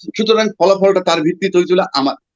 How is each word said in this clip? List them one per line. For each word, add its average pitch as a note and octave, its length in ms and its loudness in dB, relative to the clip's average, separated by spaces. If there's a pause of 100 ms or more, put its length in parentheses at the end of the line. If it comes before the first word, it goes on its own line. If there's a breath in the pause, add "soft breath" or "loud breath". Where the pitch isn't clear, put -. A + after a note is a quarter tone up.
(180)
সুতরাং A3 300 0 (120)
ফলাফলটা F#3+ 420 2
তার E3+ 200 -2
ভিত্তিতে F3+ 360 -2
হয়েছিল, F3 220 2 (140)
আমার C3+ 220 -2 (200)